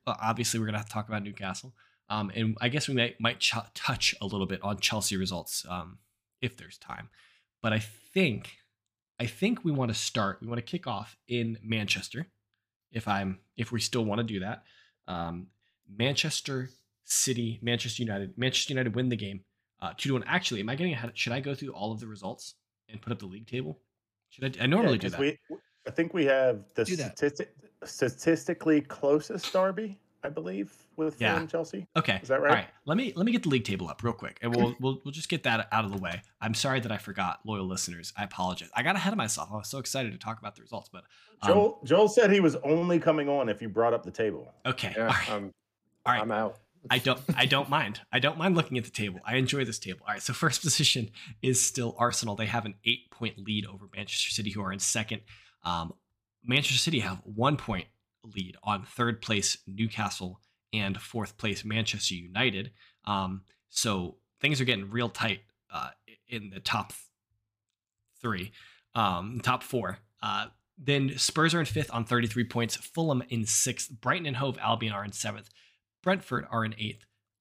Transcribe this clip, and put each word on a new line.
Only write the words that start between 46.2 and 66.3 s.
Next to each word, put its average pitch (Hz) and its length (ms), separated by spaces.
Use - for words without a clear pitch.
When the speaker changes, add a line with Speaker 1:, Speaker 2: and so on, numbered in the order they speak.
Speaker 4:
I'm 113 100
out. 107 260
Speaker 1:
I - 80
don't, 127 220
I 123 80
don't 139 240
mind. 139 320
I 127 100
don't 156 180
mind 175 180
looking 151 220
at 113 60
the - 60
table. 98 360
I 113 100
enjoy 131 300
this 110 120
table. 92 300
All 107 60
right. 98 80
So - 100
first 147 300
<laughs> - 0
position 135 480
is 131 220
still 117 340
Arsenal. 117 380
They 110 100
have 110 180
an 104 100
eight-point 117 520
lead 104 280
over 98 280
Manchester - 360
City, 104 200
who 104 120
are 92 100
in 101 60
second. 110 420
Um, 85 300
Manchester 131 360
City 160 220
have 95 240
one 123 340
point 95 260
lead 98 380
on 101 220
third 117 360
place - 460
Newcastle 98 760
and 98 260
fourth - 380
place 104 300
Manchester 107 480
United. 98 560
Um, 95 380
so 95 480
things 143 180
are 131 60
getting 104 240
real 117 220
tight, 104 300
uh, 65 200
in 110 200